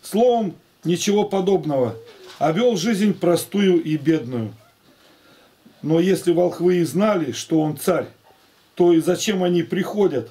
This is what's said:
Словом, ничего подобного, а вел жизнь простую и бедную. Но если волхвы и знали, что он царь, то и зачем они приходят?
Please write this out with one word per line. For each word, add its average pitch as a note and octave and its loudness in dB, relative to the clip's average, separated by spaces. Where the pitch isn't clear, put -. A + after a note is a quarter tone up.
Словом, A3+ 0
ничего G3 0
подобного, D#3 -2
а D#3 0
вел A#3 2
жизнь G3+ 0
простую F3 2
и D#3 -4
бедную. C3 -2
Но D#3+ 0
если F3+ 0
волхвы F3 2
и E3+ 2
знали, E3+ 0
что - -2
он D3+ -2
царь, D#3 -2
то F3 4
и E3 6
зачем F3+ -2
они F3 0
приходят? F3 -2